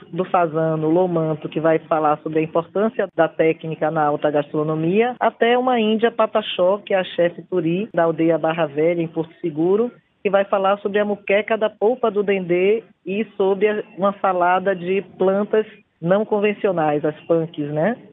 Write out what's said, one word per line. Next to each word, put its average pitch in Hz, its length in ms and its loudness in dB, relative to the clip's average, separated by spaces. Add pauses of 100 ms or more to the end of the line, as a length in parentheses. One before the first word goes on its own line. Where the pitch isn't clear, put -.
(120)
do 175 120 -4
Fazano, 160 640 0
Lomanto, 165 600 0
que 165 100 -6
vai 160 220 2
falar 156 420 0
sobre 156 160 -2
a 156 40 2
importância 190 720 -2
da 160 140 2
técnica 160 640 -2
na 160 140 0
alta 147 260 0
gastronomia, 156 880 0
até 226 400 0
uma 247 220 0
índia 220 320 2
pataxó, 208 680 0
que 202 160 -4
é - 40 2
a 185 60 -2
chefe 175 380 -2
Turi, 180 500 -2
da 170 120 2
aldeia 165 340 2
Barra 160 280 0
Velha, 160 360 0
em 160 60 -4
Porto 160 320 -8
Seguro, 180 500 0 (320)
que 196 80 -2
vai 196 140 2
falar 196 340 0
sobre 202 220 -2
a 208 40 0
muqueca 208 540 -2
da 214 100 0
polpa 226 400 0
do 208 140 0
dendê 190 640 0 (200)
e 202 220 -4 (100)
sobre 196 320 2
a, 214 140 -2 (160)
uma 196 240 0
salada 185 520 2
de 185 280 -4 (160)
plantas 202 480 0 (340)
não 190 240 2
convencionais, 196 800 0
as 151 180 -4
punks, 160 500 -2
né? 175 240 0 (160)